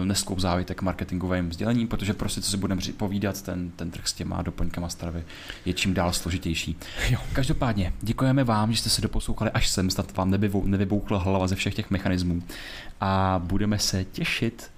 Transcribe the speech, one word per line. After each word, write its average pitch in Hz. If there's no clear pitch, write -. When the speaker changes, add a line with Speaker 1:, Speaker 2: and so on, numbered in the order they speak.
Speaker 1:
eh, 90
nesklouzávejte 92
k -
marketingovým 90
sdělením, 113
protože 101
prostě, -
co -
si 104
budeme 95
ři-, -
povídat, 101
ten, 87
ten 85
trh -
s -
těma 87
doplňkama 85
stravy 82
je 90
čím 92
dál 87
složitější. 85
Speaker 2:
Jo. 123
Speaker 1:
Každopádně 120
děkujeme 131
vám, 110
že 113
jste 110
se -
doposlouchali -
až -
sem, 92
snad -
vám 95
nevyvou-, 98
nevybouchla 98
hlava 92
ze 95
všech -
těch -
mechanismů. 90
A 95
budeme 101
se 92
těšit -